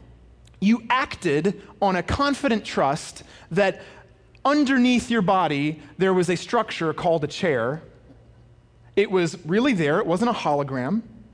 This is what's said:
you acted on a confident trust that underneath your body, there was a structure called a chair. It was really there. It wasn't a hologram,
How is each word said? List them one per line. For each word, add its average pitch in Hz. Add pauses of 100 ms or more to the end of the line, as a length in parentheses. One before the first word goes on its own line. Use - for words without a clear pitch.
(600)
you 226
acted 185 (220)
on 190
a 175
confident 277
trust - (260)
that 190 (640)
underneath 254
your 233
body, 156 (180)
there 190
was 180
a 180
structure 214
called 165
a -
chair. 143 (1120)
It 208
was 185
really 220
there. 165
It -
wasn't 185
a 214
hologram, 143 (320)